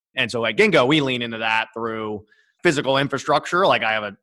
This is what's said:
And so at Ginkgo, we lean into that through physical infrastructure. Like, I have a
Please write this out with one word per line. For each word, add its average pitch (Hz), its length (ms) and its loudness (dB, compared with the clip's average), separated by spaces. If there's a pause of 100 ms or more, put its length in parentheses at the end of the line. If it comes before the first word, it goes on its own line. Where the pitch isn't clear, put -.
(140)
And 127 160 -4
so 117 140 -4
at 113 120 -2
Ginkgo, 160 300 4
we 151 140 4
lean 127 220 -2
into 113 160 -8
that 110 360 -2
through 110 500 -6 (380)
physical 135 360 2
infrastructure. 151 680 0
Like, 123 160 4
I 110 100 0
have 107 120 -2
a 101 180 -10